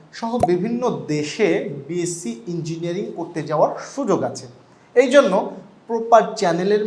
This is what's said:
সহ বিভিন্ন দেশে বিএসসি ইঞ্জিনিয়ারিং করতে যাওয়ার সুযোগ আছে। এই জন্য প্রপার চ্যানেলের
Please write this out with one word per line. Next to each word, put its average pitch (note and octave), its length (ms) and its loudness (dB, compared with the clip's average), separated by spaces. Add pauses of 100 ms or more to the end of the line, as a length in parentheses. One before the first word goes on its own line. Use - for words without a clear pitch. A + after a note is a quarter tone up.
(180)
সহ A3+ 140 -6 (180)
বিভিন্ন A3+ 320 0 (320)
দেশে D3+ 340 0 (380)
বিএসসি E3+ 440 -6 (220)
ইঞ্জিনিয়ারিং E3+ 540 -6 (120)
করতে D#3+ 220 -8 (100)
যাওয়ার D#3+ 200 2 (220)
সুযোগ G3+ 280 0 (100)
আছে। - 160 -12 (500)
এই B3+ 180 6
জন্য B3 180 8 (560)
প্রপার A3+ 340 6 (180)
চ্যানেলের F#3+ 460 2